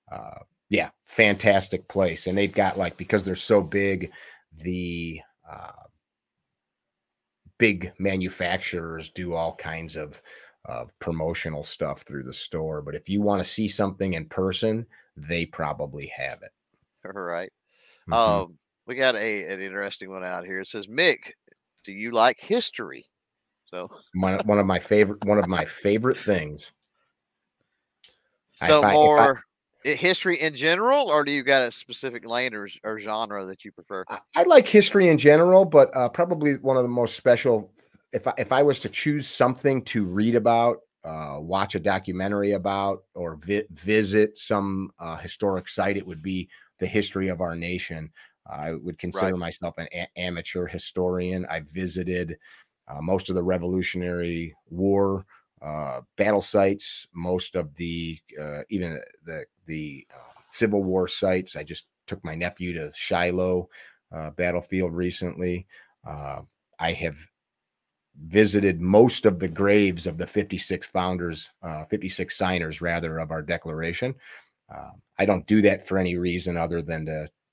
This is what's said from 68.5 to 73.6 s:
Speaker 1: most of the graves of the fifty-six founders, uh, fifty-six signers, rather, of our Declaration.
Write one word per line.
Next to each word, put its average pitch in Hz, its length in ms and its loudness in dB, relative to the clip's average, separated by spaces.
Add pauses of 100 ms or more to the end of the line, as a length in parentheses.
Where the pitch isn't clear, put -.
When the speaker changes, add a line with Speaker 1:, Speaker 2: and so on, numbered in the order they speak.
Speaker 1:
most 104 460 6
of 90 140 4
the 92 80 -2
graves 98 580 2
of 80 100 -6
the 85 100 -6
fifty-six 95 600 -4
founders, 90 640 -4 (120)
uh, 78 240 -10
fifty-six 92 500 -6
signers, 87 440 -2
rather, 85 380 -2
of 80 140 -6
our 80 100 -6
Declaration. 82 720 -4 (580)